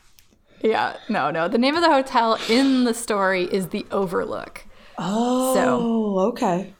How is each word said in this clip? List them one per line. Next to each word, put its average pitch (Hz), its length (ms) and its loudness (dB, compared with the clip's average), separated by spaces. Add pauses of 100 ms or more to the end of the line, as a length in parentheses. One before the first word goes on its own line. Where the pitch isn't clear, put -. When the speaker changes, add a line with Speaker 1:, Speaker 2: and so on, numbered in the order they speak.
(640)
Speaker 1:
Yeah. 220 340 0 (120)
No, 151 220 -2
no. 165 180 -2
The 233 100 0
name 269 180 2
of 339 60 0
the 330 100 6
hotel 240 460 2 (100)
in 254 360 4
the 233 100 0
story 190 500 0
is 185 240 -2
the - 220 -6
Overlook. 185 720 -4 (340)
Speaker 2:
Oh, 247 560 0
Speaker 1:
So 226 640 0 (100)
Speaker 2:
okay. 185 520 -2